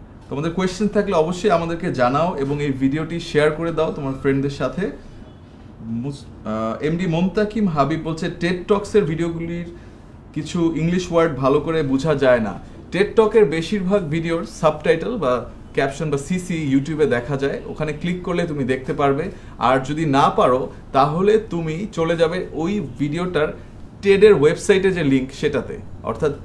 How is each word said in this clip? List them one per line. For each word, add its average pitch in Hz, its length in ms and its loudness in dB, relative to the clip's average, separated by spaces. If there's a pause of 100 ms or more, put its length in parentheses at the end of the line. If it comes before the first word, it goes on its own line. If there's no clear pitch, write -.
(320)
তোমাদের 147 260 -4
question 185 300 0
থাকলে 202 360 0
অবশ্যই 180 260 -2
আমাদেরকে 165 440 0
জানাও 131 500 2
এবং 139 200 -2
এই 143 80 0
ভিডিওটি 156 480 0
share 151 320 2
করে 165 200 -4
দাও 160 200 0
তোমার 135 300 -4
ফ্রেন্ডদের 139 400 0
সাথে। 160 220 -4 (1200)
মুস-, - 440 -12
আহ, 110 400 -4
এমডি 170 200 -2
মোন্তাকিম 196 600 0
হাবিব 151 360 0
বলছে, 165 260 -4 (120)
"টেড 180 160 0 (100)
টকসের 202 440 2
ভিডিওগুলির 170 540 -4 (680)
কিছু 160 260 -4 (160)
English 175 360 0
word 165 240 4
ভালো 135 240 4
করে 160 240 0
বোঝা 135 320 2
যায় 127 240 6
না।" 101 140 -2 (380)
টেড 202 240 0
টকের 220 300 6
বেশিরভাগ 180 640 0
ভিডিওর 165 360 -2 (140)
subtitle 170 580 2
বা 131 160 2 (400)
caption 147 380 -2
বা 143 60 0
সিসি 175 400 -4 (160)
YouTube-এ 147 320 2
দেখা 123 320 0
যায়, 139 300 -2
ওখানে 151 260 -4
click 175 300 -4
করলে 175 280 -2
তুমি 143 120 -2
দেখতে 127 300 -2
পারবে। 160 380 0 (260)
আর 127 200 4 (100)
যদি 151 180 -2 (120)
না 160 120 6
পারো, 135 320 2 (320)
তাহলে 160 440 4
তুমি 170 540 -4
চলে 170 300 0
যাবে 165 320 0
ওই 170 340 -2 (120)
ভিডিওটার 156 480 -2 (540)
টেডের 196 400 8
ওয়েবসাইটে 185 500 4
যে 175 120 0
link 135 280 2
সেটাতে, - 460 -2 (260)
অর্থাৎ 127 280 -2 (140)